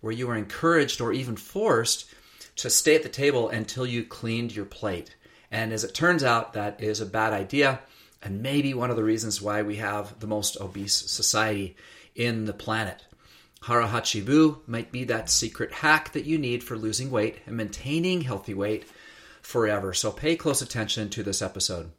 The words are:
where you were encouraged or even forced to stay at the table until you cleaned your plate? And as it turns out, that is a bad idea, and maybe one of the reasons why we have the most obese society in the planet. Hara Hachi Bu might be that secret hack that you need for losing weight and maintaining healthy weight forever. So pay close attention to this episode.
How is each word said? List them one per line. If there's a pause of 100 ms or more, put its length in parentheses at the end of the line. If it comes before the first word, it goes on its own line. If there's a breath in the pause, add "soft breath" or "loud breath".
where
you
were
encouraged
or
even
forced (520 loud breath)
to
stay
at
the
table
until
you
cleaned
your
plate? (340 soft breath)
And
as
it
turns
out,
that
is
a
bad
idea, (420 loud breath)
and
maybe
one
of
the
reasons
why
we
have
the
most
obese
society (400 loud breath)
in
the
planet. (580 soft breath)
Hara
Hachi
Bu
might
be
that
secret
hack
that
you
need
for
losing
weight
and
maintaining
healthy
weight (580 loud breath)
forever.
So
pay
close
attention
to
this
episode.